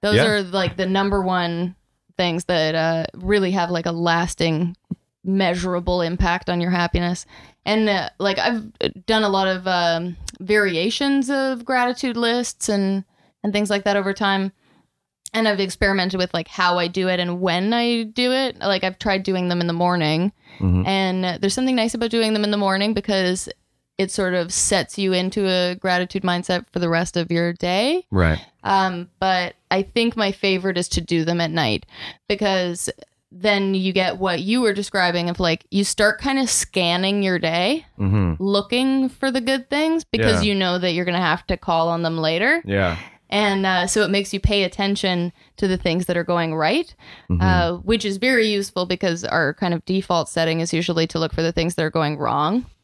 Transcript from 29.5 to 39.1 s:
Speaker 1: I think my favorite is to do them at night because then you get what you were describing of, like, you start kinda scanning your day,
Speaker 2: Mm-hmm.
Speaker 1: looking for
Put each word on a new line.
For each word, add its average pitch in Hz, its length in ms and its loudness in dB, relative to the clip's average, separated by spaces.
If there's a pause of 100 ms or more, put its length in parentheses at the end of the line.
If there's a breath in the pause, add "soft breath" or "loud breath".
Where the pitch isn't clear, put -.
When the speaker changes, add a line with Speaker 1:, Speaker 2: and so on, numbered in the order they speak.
Speaker 1:
I 190 140 0
think 233 340 0
my 202 140 0
favorite 190 460 0
is 175 120 -2
to - 120 -2
do 165 220 0
them 170 160 0
at 165 120 -2
night 147 340 0 (420 loud breath)
because 190 600 -2 (440)
then 196 400 0
you 190 200 0
get 185 240 0
what 180 240 -2
you 214 180 0
were 220 140 2
describing 180 560 0
of, 175 100 -6
like, 170 320 0
you 196 140 2
start 214 340 2
kinda 269 280 0
scanning 190 760 0
your 185 160 2
day, 175 460 0 (120)
Speaker 2:
Mm-hmm. 95 460 2
Speaker 1:
looking 262 640 2
for 269 240 -2